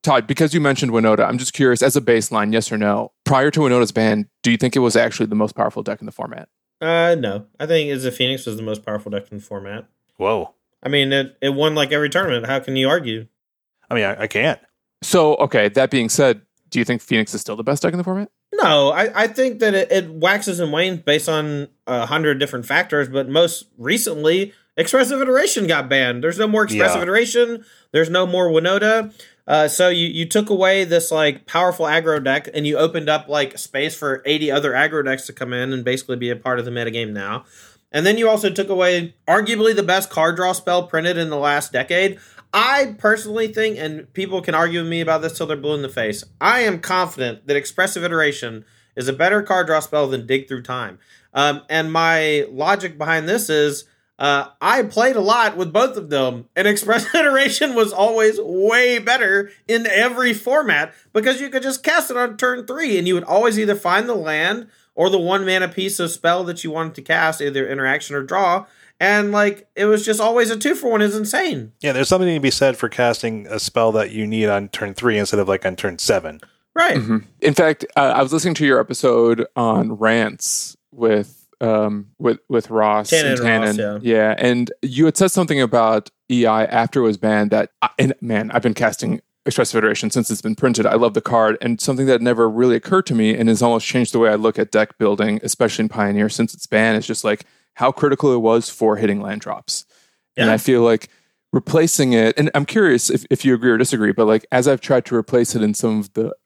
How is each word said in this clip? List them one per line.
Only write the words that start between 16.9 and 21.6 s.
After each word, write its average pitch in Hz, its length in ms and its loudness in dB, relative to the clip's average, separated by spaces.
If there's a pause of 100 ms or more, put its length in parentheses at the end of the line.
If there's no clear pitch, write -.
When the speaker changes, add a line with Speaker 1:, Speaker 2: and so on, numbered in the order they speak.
Speaker 1:
Phoenix 220 320 -2
is 110 80 -6
still - 140 -10
the 110 80 -10
best 135 220 -2
deck 175 80 0
in 175 60 -6
the 180 60 -6
format? 185 240 -6 (260)
Speaker 2:
No, 151 360 2
I, 202 320 0
I 233 60 2
think 240 320 -2
that 214 140 2
it, 190 180 0
it 185 180 0
waxes 180 480 -2
and 160 140 -2
wanes 175 280 -2
based 151 280 0
on 151 400 -4 (180)